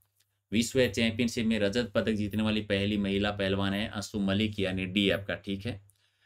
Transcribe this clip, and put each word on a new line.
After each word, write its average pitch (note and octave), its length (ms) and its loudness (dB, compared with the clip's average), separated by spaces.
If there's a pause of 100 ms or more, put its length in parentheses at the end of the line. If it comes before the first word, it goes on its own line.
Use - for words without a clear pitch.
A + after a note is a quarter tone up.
(520)
विश्व A#2 340 2
चैंपियनशिप A2+ 600 0
में A2+ 120 2
रजत G#2 360 0
पदक A2+ 180 0
जीतने G#2 300 -2
वाली G#2+ 180 0
पहली G#2 360 0
महिला G2 340 0
पहलवान G2 420 0
है G2+ 160 -2
अंशु - 300 -6
मलिक, G2+ 400 0
यानी F#2+ 280 -2
डी G2 240 4
आपका F2 240 -2
ठीक G2 320 -8
है। - 280 -10 (320)